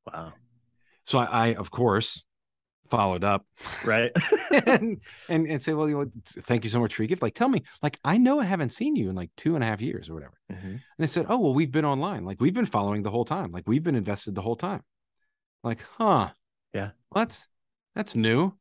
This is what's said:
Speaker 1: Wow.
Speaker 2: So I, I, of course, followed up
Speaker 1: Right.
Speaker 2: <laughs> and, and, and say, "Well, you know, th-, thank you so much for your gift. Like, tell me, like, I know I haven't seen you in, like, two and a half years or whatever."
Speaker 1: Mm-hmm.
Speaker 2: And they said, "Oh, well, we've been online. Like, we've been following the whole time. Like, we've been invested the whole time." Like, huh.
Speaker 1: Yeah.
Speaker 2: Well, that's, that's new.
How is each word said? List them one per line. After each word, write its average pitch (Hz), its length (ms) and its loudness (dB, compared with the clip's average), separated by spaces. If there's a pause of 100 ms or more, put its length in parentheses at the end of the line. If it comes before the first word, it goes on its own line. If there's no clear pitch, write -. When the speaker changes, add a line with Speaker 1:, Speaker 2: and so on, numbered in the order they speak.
Speaker 1:
Wow. 82 260 -12 (720)
Speaker 2:
So - 140 2
I, 104 60 4
I, 113 300 2
of 98 160 -8
course, 113 540 2 (680)
followed 98 340 2
up 101 220 2 (380)
Speaker 1:
Right. 113 280 2 (200)
Speaker 2:
<laughs> - 180 0 (160)
and, 226 340 2 (280)
and, 165 180 2
and 156 160 -4
say, 160 100 -2
"Well, 151 160 0
you 147 80 0
know, 143 80 0
th-, - 400 -14
thank 120 200 2
you 107 60 -4
so 120 80 2
much 117 160 0
for 113 80 -2
your 110 60 0
gift. 175 140 -2
Like, 110 120 -2
tell 247 140 2
me, 254 140 2 (200)
like, 147 220 -2
I 180 140 4
know 254 200 4
I 247 60 0
haven't 175 260 0
seen 294 260 -2
you 110 120 0
in, 92 80 -4
like, 87 200 -6
two 165 180 0
and 131 100 0
a - 20 0
half 104 140 -2
years - 300 -6
or 82 40 -10
whatever." 71 200 -16 (180)
Speaker 1:
Mm-hmm. 92 160 -10
Speaker 2:
And 110 120 -10 (180)
they 156 80 0
said, 165 220 -2
"Oh, 247 100 2
well, 151 160 2
we've 143 180 2
been 156 120 2
online. 143 400 -2
Like, 95 160 -8
we've 170 140 4
been 240 120 0
following 104 360 0
the 104 80 -2
whole 117 140 0
time. 151 260 -4
Like, 87 160 -10
we've 135 160 2
been 165 140 0
invested 104 380 -4
the 101 80 -6
whole 117 140 -2
time." 185 260 -6 (840)
Like, 113 180 -4 (140)
huh. 165 340 4 (440)
Speaker 1:
Yeah. 104 160 -6 (200)
Speaker 2:
Well, 220 140 0
that's, - 240 -12 (460)
that's - 200 -6
new. 117 460 4